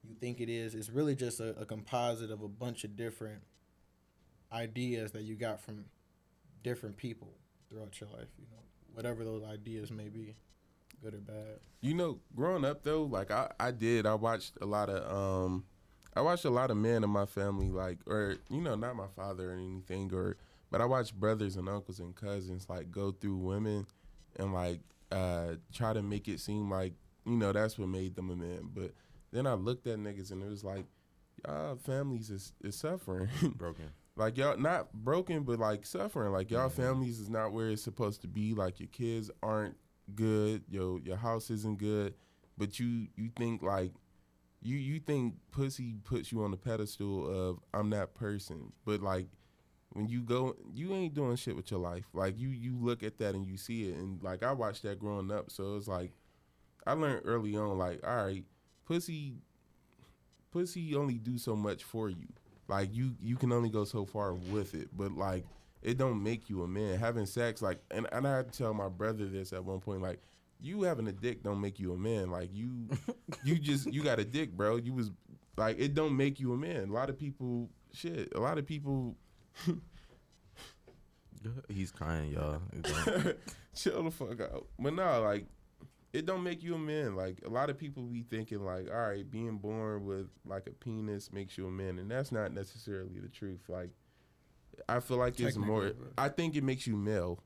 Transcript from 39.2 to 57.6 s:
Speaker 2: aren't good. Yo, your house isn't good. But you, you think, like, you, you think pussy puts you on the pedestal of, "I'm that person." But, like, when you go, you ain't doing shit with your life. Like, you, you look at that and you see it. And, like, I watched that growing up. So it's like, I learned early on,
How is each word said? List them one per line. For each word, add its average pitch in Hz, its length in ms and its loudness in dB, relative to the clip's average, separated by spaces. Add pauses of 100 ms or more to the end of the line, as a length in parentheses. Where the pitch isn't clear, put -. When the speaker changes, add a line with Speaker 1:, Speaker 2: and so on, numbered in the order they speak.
Speaker 2:
aren't 107 320 0 (400)
good. 107 540 6
Yo, 92 340 2
your 92 140 -2
house 113 340 0
isn't 107 260 0
good. 104 380 2 (420)
But 101 220 -2
you, 117 360 2
you 113 200 -2
think, 117 260 0
like, 92 300 2 (720)
you, 127 140 0
you 139 220 -2
think 139 360 2 (160)
pussy 127 520 -2
puts 107 280 -2
you 113 120 2
on 101 80 2
the 95 60 -2
pedestal 101 720 -2 (220)
of, 90 100 -2 (160)
"I'm 104 160 2
that 104 240 0
person." 95 560 -4 (140)
But, 104 180 2
like, 95 240 2 (640)
when 107 180 -2
you 123 120 0
go, 123 340 2 (180)
you 170 200 -4
ain't 180 200 0
doing 135 220 2
shit 127 200 -2
with 87 140 -6
your 95 120 0
life. 87 320 -2
Like, 95 260 2
you, 131 100 0
you 123 260 -2
look 120 280 2
at 110 160 -4
that 101 160 2
and 98 100 0
you 95 120 -4
see 113 320 -2
it. 76 80 -2
And, 92 260 -4
like, 92 180 -2
I 127 120 2
watched 110 300 0
that 101 140 -2
growing 101 320 -2
up. 104 220 -2
So 98 240 -2
it's 101 120 -4
like, 92 240 -2 (760)
I 131 60 4
learned 147 320 2
early 107 300 2
on, 104 220 2